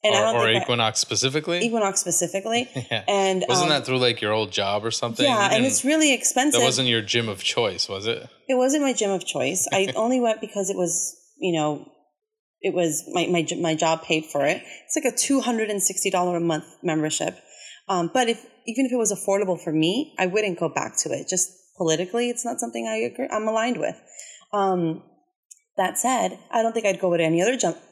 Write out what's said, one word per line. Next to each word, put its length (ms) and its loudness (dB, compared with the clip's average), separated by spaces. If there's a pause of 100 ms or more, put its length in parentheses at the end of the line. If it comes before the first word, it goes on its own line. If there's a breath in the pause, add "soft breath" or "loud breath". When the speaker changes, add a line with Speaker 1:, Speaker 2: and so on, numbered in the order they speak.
Speaker 1:
And 100 4
I 60 4
Speaker 2:
Or, 120 4
Speaker 1:
don't 40 2
Speaker 2:
or 100 4
Speaker 1:
think 140 4
I 20 -4
Speaker 2:
Equinox 380 0
specifically? 600 -2
Speaker 1:
Equinox 400 0
specifically. 720 -2
Speaker 2:
<laughs> 40 -8 (140)
Yeah. 180 -2
Speaker 1:
And, 400 2
Speaker 2:
Wasn't 220 4
Speaker 1:
um, 60 4
Speaker 2:
that 80 0
through, 140 0
like, 220 2
your 120 0
old 200 0
job 320 -2
or 80 -2
something? 340 0
Speaker 1:
Yeah, 100 4
Speaker 2:
You 60 4
Speaker 1:
and 120 2
Speaker 2:
didn't, 120 4
Speaker 1:
it's 180 0
really 300 4
expensive. 460 2
Speaker 2:
that 40 4
wasn't 240 2
your 140 2
gym 260 0
of 140 -6
choice, 460 0
was 180 -6
it? 220 -4 (200)
Speaker 1:
It 60 2
wasn't 300 2
my 80 2
gym 180 0
of 160 -2
choice. 460 -2
I 200 2
Speaker 2:
<laughs> 40 -6
Speaker 1:
only 240 2
went 200 0
because 300 -4
it 60 -4
was, 400 -2 (240)
you 120 0
know, 380 -2 (680)
it 140 -2
was 380 0
my, 140 0
my 160 2
j-, 180 -4
my 140 0
job 280 2
paid 240 0
for 200 -2
it. 160 0 (240 loud breath)
It's 100 -4
like 160 0
a 40 -6
two 240 0
hundred 300 -2
and 120 -2
sixty 280 -2
dollar 260 2
a 40 0
month 240 0 (180)
membership. 540 -2 (520 loud breath)
Um, 240 0
but 160 2
if, 160 -4 (220)
even 200 0
if 60 -2
it 40 0
was 160 2
affordable 500 0
for 100 -4
me, 460 0
I 80 2
wouldn't 320 0
go 100 0
back 340 -4
to 80 -4
it. 180 -4
Just 200 -2 (280)
politically, 540 0
it's 140 -6
not 160 -6
something 260 -6
I 100 -4
agree, 340 -4
I'm 180 -2
aligned 300 0
with. 180 -4 (560 loud breath)
Um, 500 0 (720)
that 220 0
said, 400 0 (120)
I 120 0
don't 100 0
think 140 -2
I'd 140 0
go 160 2
to 60 2
any 200 2
other 140 2
gym 180 0 (180)